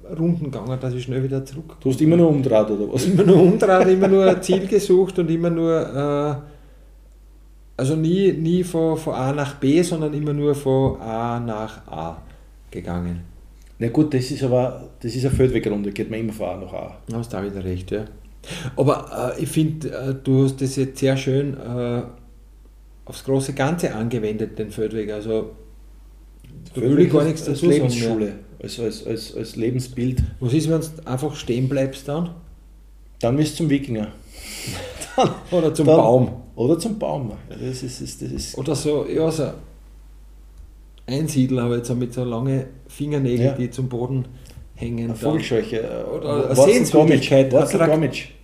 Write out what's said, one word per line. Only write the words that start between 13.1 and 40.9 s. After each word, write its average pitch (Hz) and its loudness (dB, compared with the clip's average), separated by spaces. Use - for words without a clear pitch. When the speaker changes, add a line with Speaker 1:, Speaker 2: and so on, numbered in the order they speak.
Speaker 2:
Na 117 0
gut, 151 2
das 127 -2
ist 135 -4
aber, 123 0
das 117 -6
ist 131 -2
eine 131 2
Feldwegrunde, 107 2
geht 107 -6
man 110 -6
immer 110 -4
von 104 -6
A 92 -8
nach 92 -12
A. - -12
Speaker 1:
Da 117 -8
hast 117 -8
du 101 -6
auch 95 -4
wieder 98 -8
recht, 92 -6
ja. 107 -6
Aber, 123 -2
äh, 131 -8
ich - -6
find, 156 -2
äh, 135 -6
du 135 4
hast 135 -2
das 131 -4
jetzt 135 -4
sehr 135 2
schön, 139 -2
äh, 120 -4
aufs - -16
große 135 0
Ganze 147 -2
angewendet, 110 -4
den 104 -6
Feldweg. 107 -4
Also, 110 -4
da - -4
will 139 4
ich 175 8
Speaker 2:
Feldweg - 2
Speaker 1:
gar 147 4
Speaker 2:
ist 156 2
Speaker 1:
nichts 156 -2
Speaker 2:
als - -6
Speaker 1:
dazu 170 -2
sagen, 147 6
Speaker 2:
Lebensschule. 117 2
Speaker 1:
ja. 95 -8
Speaker 2:
Als, 107 -12
als, 110 -6
als, 113 -8
als 113 -10
Lebensbild. 123 -2
Speaker 1:
Was 123 0
ist, 156 2
wenn 160 2
du - -6
einfach 139 -4
stehen 131 -2
bleibst 135 -2
dann? 170 -4
Speaker 2:
Dann 120 2
wirst 151 0
du - -12
zum 151 0
Wikinger. 123 -2
<laughs> - -14
Dann, 240 4
Speaker 1:
Oder 160 2
zum 160 2
Speaker 2:
dann, 160 8
Speaker 1:
Baum. 120 6
Speaker 2:
oder 147 2
zum 220 -4
Baum. 139 -4
Ja, - -14
das 127 -8
ist, 127 -12
ist, 131 -12
das 131 -8
ist - -10
Speaker 1:
Oder 139 -2
so, 147 0
ja, 160 0
so 139 -2